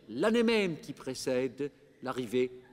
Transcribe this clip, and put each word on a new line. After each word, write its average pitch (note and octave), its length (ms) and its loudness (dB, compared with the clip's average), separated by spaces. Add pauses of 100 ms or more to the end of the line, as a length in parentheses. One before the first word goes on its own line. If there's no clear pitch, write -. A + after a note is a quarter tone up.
l'année G#3 340 2
même G#3 380 2
qui - 120 -10
précède C3 800 -2 (320)
l'arrivée B2+ 480 0 (220)